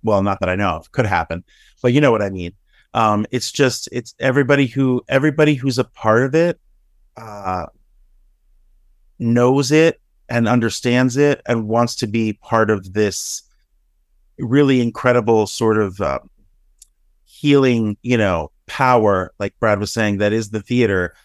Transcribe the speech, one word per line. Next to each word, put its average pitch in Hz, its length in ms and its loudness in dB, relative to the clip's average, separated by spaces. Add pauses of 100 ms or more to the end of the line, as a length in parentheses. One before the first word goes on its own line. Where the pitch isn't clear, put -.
Well, 104 180 2
not 98 180 -2
that 90 80 -2
I 92 60 -2
know 98 160 -2
of. 80 220 -8
Could 120 140 -2
happen. 87 360 -4 (400)
But 123 100 2
you 143 80 4
know 135 120 4
what 107 100 0
I 98 80 -4
mean. 90 220 -10 (420)
Um, 107 360 0
it's - 200 -6
just, - 400 -2
it's - 300 -10
everybody 135 460 0
who, 127 420 -2
everybody 151 460 2
who's 127 240 -4
a 123 60 0
part 110 400 0
of 131 100 -4
it, 170 260 0 (560)
uh, 101 500 -8 (1500)
knows 123 540 2
it 160 280 4 (280)
and 117 200 0
understands 123 680 0
it 147 300 2
and 113 220 -2
wants 117 280 0
to 120 100 -6
be 110 280 -2
part 110 360 0
of 95 220 -2
this - 500 -4 (960)
really 135 420 2
incredible 117 680 2
sort 110 320 0
of, 98 220 -4
uh, 69 180 -4 (1080)
healing, 127 760 0
you 123 140 -2
know, 90 340 0 (160)
power, 107 720 2
like 101 220 -8
Brad 104 180 0
was 101 140 -6
saying, 104 260 -2
that 104 140 0
is 107 180 -4
the 107 120 -6
theater, 101 520 0 (100)